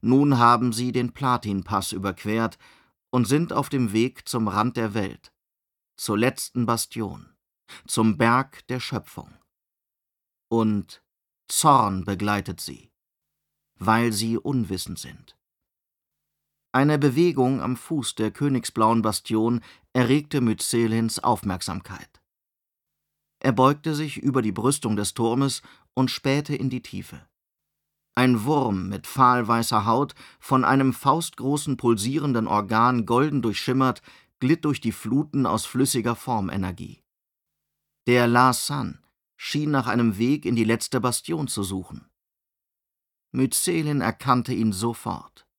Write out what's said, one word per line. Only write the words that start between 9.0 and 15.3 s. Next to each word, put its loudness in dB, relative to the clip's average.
Und 0
Zorn 4
begleitet -4
sie, -16
weil 2
sie -2
unwissend -4
sind. -20